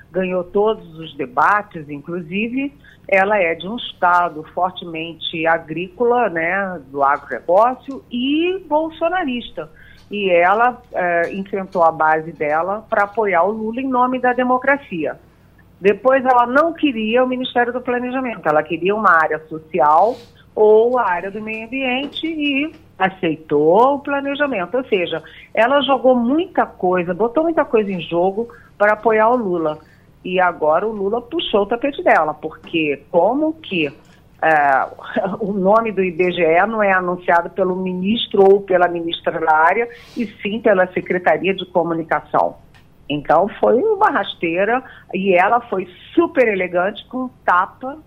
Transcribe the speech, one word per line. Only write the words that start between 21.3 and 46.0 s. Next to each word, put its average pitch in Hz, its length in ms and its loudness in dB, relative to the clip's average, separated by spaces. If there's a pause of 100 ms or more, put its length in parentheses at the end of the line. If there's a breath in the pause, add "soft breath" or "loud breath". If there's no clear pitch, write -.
do 208 100 -12
meio 220 260 -10
ambiente 262 600 -6
e 302 460 -4 (260)
aceitou 180 960 2
o 277 60 -6
planejamento. 277 760 -4
Ou 262 80 -2
seja, 165 380 -2 (320 loud breath)
ela 254 280 2
jogou 254 320 2
muita 262 520 0
coisa, 180 480 -2
botou 233 300 -2
muita 320 200 0
coisa 214 280 0
em 180 80 -6
jogo 190 480 -2 (280 loud breath)
para 208 180 2
apoiar 214 360 2
o 254 60 2
Lula. 170 420 -2 (460 soft breath)
E 185 160 -2
agora 170 460 2
o 226 40 -2
Lula 208 300 -4
puxou 240 420 -2
o 202 40 -2
tapete 202 360 -4
dela, 165 320 2
porque 156 760 -6
como 254 440 2
que, 180 340 -4
é, 143 1000 0 (200)
<laughs> 190 320 -4
o 202 140 -4
nome 214 400 2
do 190 100 -2
I 185 80 0
B 175 220 -2
G 175 100 -2
E 170 240 4
não 220 160 -2
é 196 100 2
anunciado 180 580 0
pelo 185 260 -2
ministro 185 640 0
ou 196 180 8
pela 180 280 2
ministra 170 500 -4
da 160 180 2
área, 190 320 2 (280 loud breath)
e 240 100 -4 (160)
sim 208 160 -4
pela 190 300 2
Secretaria 180 680 0
de 180 120 -8
Comunicação. 160 880 -2 (520)
Então 147 400 0 (120)
foi 214 160 4
uma 403 340 2
rasteira, 202 720 -2 (320 loud breath)
e 196 180 0
ela 202 300 4
foi 190 260 -6 (260)